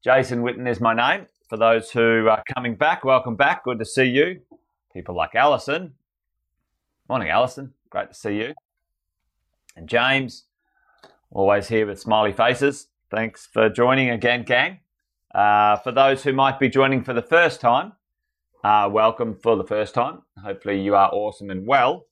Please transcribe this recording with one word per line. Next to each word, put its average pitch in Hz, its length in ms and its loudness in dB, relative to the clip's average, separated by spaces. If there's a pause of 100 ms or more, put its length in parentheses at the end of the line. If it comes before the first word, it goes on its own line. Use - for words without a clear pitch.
Jason 123 380 2
Witten 123 260 -6
is 113 140 -4
my 113 100 2
name. 139 360 -2 (200)
For - 80 -12
those 113 360 2
who 113 360 2
are 110 140 2 (140)
coming 120 180 -6
back, 156 320 -2
welcome 127 300 0
back. 143 280 0
Good 123 140 -4
to 110 80 -8
see 131 200 0
you. 147 360 0 (500)
People 90 240 -14
like 80 200 -4
Alison. 147 580 0 (1120)
Morning, 113 220 -6
Alison. 127 460 -2 (160)
Great - 180 -6
to - 60 -20
see 104 220 -6
you. 120 180 -8 (1200)
And 82 120 -18
James, 127 580 -2 (840)
always 101 380 0
here 110 180 0
with 101 140 -10
smiley 107 340 0
faces. 127 540 -2 (240)
Thanks 110 340 -8
for 110 240 2
joining 127 400 2
again, 120 320 -2
gang. 139 380 -2 (560)
Uh, 104 400 4
for 123 160 -6
those 135 320 2
who 139 100 -2
might 135 240 0
be 135 120 2
joining 135 340 0
for 131 100 -8
the 117 80 -2
first 165 400 2
time, 131 300 0 (720)
uh, 104 280 4
welcome 110 440 0
for 113 200 0
the 95 100 -4
first 107 280 -6
time. 135 300 -4 (200)
Hopefully 98 380 -6
you 101 140 0
are 98 180 4
awesome 101 380 -6
and 95 160 -10
well. 139 440 0